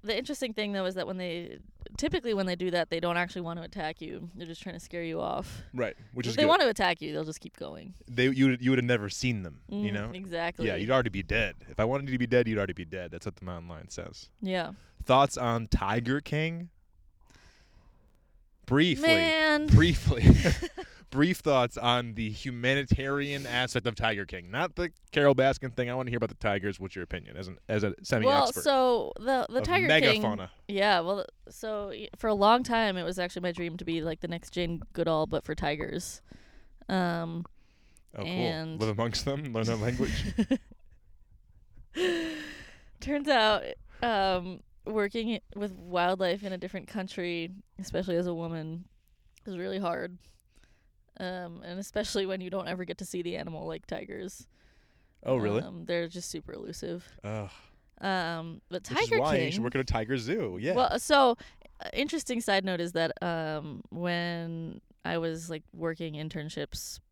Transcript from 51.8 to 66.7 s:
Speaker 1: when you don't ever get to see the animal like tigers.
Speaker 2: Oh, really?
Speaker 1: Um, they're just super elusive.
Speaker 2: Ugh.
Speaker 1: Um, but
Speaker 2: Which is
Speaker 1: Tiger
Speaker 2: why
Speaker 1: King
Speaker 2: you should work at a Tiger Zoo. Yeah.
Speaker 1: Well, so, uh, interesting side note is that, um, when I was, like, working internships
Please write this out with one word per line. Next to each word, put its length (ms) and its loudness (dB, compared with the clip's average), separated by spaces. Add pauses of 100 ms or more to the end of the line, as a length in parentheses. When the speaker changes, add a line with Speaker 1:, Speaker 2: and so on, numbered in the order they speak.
Speaker 1:
when 160 -4
you 80 -8
don't 180 -4
ever 160 -6
get 140 -8
to 80 -8
see 160 -6
the 160 -4
animal 280 -8
like 220 -10
tigers. 600 -10 (800)
Speaker 2:
Oh, 120 2
really? 240 2
Speaker 1:
Um, 240 -10
they're 240 -2
just 200 -10
super 220 -10
elusive. 560 -10 (160)
Speaker 2:
Ugh. 260 -6 (520)
Speaker 1:
Um, 680 -4
but 200 -6
Speaker 2:
Which 120 -2
is 80 0
Speaker 1:
Tiger 120 2
Speaker 2:
why 160 2
Speaker 1:
King 80 2
Speaker 2:
you 80 -2
should 100 -2
work 120 -2
at 60 2
a 40 0
Tiger 320 0
Zoo. 420 -4
Yeah. 140 0
Speaker 1:
Well, 260 2
so, 380 6 (420)
uh, 140 -10
interesting 480 -2
side 240 2
note 160 0
is 120 -2
that, 200 0 (100)
um, 580 -4 (100)
when 880 -4 (240)
I 120 0
was, 320 -4
like, 140 -8 (100)
working 420 -6
internships 840 -8 (120)